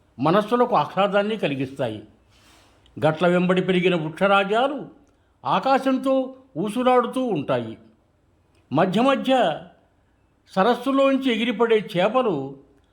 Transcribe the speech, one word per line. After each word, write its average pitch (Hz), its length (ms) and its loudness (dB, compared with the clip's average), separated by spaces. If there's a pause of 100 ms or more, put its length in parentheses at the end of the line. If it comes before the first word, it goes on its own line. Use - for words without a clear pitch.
(180)
మనస్సులకు 208 580 2
ఆహ్లాదాన్ని 202 600 0
కలిగిస్తాయి. 131 640 -6 (1040)
గట్ల 156 200 0
వెంబడి 180 360 2
పెరిగిన 180 320 0
వృక్షరాజాలు 196 920 0 (560)
ఆకాశంతో 262 920 0 (220)
ఊసులాడుతూ 247 640 0
ఉంటాయి. 127 540 -4 (960)
మధ్య 180 280 2
మధ్య 247 600 2 (880)
సరస్సులోంచి 262 840 0
ఎగిరిపడే 226 420 0
చేపలు 180 840 -2 (340)